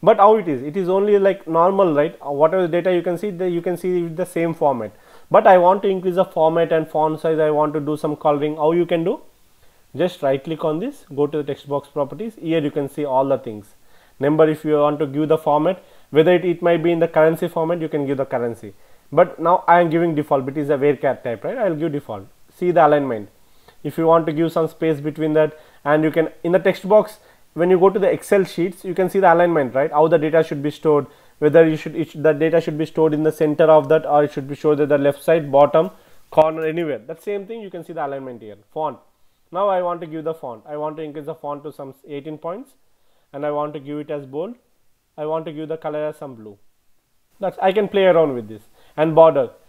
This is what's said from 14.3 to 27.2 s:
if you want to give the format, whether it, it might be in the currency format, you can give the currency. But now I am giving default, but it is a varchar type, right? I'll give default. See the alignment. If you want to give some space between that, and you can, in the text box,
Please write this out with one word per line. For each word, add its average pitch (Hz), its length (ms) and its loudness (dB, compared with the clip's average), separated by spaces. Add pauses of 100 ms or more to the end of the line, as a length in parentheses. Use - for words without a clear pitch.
if 156 160 -4
you 151 120 0
want 147 240 2
to 156 60 -2
give 143 220 -4
the 156 80 2
format, 156 460 0 (280)
whether 160 220 4
it, 170 120 2
it 170 180 -2
might 170 200 2
be 170 100 2
in 170 60 0
the 165 100 2
currency 165 400 2
format, 170 320 -4
you 156 80 -6
can 147 180 -4
give 135 120 -4
the 135 60 -2
currency. 117 500 -8 (360)
But 165 300 2
now 170 260 2
I 170 140 6
am 175 100 2
giving 165 240 0
default, 143 300 -2
but 135 120 -8
it 156 40 -4
is 143 100 -4
a 151 60 2
varchar 135 460 0
type, 117 200 -6
right? 202 160 -6
I'll 196 160 0
give 156 180 -6
default. 110 340 -10 (280)
See 180 160 -4
the 165 160 6
alignment. 135 440 0 (520)
If 147 160 -10
you 165 80 0
want 165 200 4
to 165 60 -4
give 160 200 -2
some 160 160 -2
space 160 320 -4
between 156 320 -4
that, 156 260 0 (260)
and 151 200 2
you 156 60 2
can, 160 180 0 (160)
in 170 80 -2
the 185 60 4
text 185 300 -2
box, 214 300 2 (360)